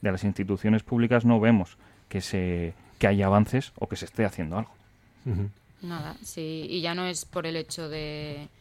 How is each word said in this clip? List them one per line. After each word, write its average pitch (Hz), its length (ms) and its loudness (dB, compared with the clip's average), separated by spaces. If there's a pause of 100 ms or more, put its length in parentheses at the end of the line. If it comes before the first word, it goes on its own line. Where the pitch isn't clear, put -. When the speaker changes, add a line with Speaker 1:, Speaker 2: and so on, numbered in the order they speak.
Speaker 1:
de 101 120 0
las 92 120 -4
instituciones 104 580 2
públicas 117 440 2
no 117 120 8
vemos 107 380 4 (320)
que 98 120 -4
se, 87 540 -2 (240)
que - 80 4
haya 98 200 4
avances 104 520 4
o - 100 -4
que 98 80 -6
se - 80 -8
esté 113 200 -2
haciendo 90 340 -4
algo. 113 120 -6 (560)
Speaker 2:
Ujú. 101 220 -2 (340)
Speaker 3:
Nada, 160 400 -10
sí, 160 460 -10
y 180 120 -6
ya 170 140 -2
no 180 120 -4
es 180 180 -6
por 165 220 -6
el 165 100 -4
hecho 160 320 -8
de, 151 600 -10 (120)